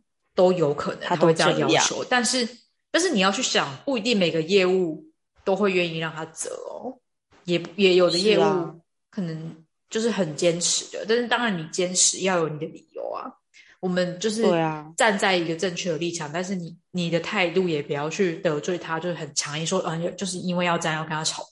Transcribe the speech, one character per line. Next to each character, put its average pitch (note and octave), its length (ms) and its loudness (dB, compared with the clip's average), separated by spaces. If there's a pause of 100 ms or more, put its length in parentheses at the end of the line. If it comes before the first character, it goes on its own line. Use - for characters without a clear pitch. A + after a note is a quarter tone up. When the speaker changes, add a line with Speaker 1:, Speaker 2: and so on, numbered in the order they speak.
(360)
Speaker 1:
都 F#3 160 6
有 D#3+ 220 2
可 - 220 -6
能 - 120 -10
他 F3+ 80 0
会 E3 180 6
这 D#3+ 160 2
样 - 80 2
要 D3 100 2
求， - 20 4
Speaker 2:
他 D#3 200 4
都 - 60 -6
这 - 60 -6
样。 - 80 -8
Speaker 1:
但 B3 140 2
是 A#3 240 0 (480)
但 E4 60 2
是 F#4 80 2
你 B3 100 2
要 F#3+ 100 4
去 G3+ 140 -2
想， C#3+ 400 0
不 C4+ 140 0
一 G#3 40 -4
定 A3+ 160 2
每 F3 140 2
个 D#3+ 100 0
业 F#3 240 4
务 F3+ 380 0 (400)
都 F#3+ 100 0
会 G3 200 2
愿 F3 200 0
意 D#3+ 40 -6
让 D#3+ 180 -6
他 D#3 120 -8
折 - 220 -10 (200)
哦， - 280 -12 (460)
也， F3 180 -2 (140)
也 F#3+ 200 6
有 F3+ 140 6
的 E3 80 0
业 G3+ 200 4
务 G3 40 6
Speaker 2:
是 D#3+ 60 6
啊。 E3 280 -2 (340)
Speaker 1:
可 - 120 -8
能 D#3+ 320 -8 (360)
就 A3 100 -2
是 A3+ 100 0
很 F#3 240 -2
坚 E3 280 2
持 - 320 -2
的， - 120 -8
但 A3 120 2
是 A#3+ 100 -2
当 A#3+ 160 0
然 G#3+ 140 0
你 D#3+ 160 -6
坚 F3+ 200 -2
持 - 260 2
要 F#3 180 2
有 D#3+ 100 2
你 D3+ 100 -6
的 D3+ 100 -8
理 - 260 -18
由 - 180 -8
啊。 - 180 -10 (520)
我 F#3 80 -4
们 F3+ 280 -2
就 G#3 120 -2
是 A3 140 -2
Speaker 2:
对 F3+ 140 4
啊。 D#3 380 -2
Speaker 1:
站 G#3+ 240 2
在 F#3+ 160 2
一 F3 100 0
个 E3 120 -2
正 F3 180 -2
确 F3+ 160 -4
的 D3+ 60 -2
立 E3+ 120 -4
场， D#3+ 220 -8
但 E3 100 -4
是 F#3+ 140 -6
你， E3+ 180 -8 (180)
你 F3 180 -2
的 E3 100 2
态 F3+ 300 0
度 F3+ 180 2
也 D3 160 -2
不 D3+ 80 -8
要 D3 180 -4
去 E3 280 0
得 D3+ 240 -2
罪 F3+ 160 -4
他， E3 200 -6
就 E3+ 120 -6
是 E3+ 60 -4
很 D3+ 200 -10
强 D3 240 -4
硬 E3 80 -4
说， F#3 140 0
嗯， E3+ 340 -4
就 G3+ 100 -8
是 F3+ 120 -6
因 F3+ 180 -4
为 F3+ 100 0
要 E3+ 120 2
这 E3+ 100 -4
样 D#3 120 -2
要 D#3+ 40 -6
跟 D#3+ 60 -8
他 D#3 120 -4
吵 - 300 -6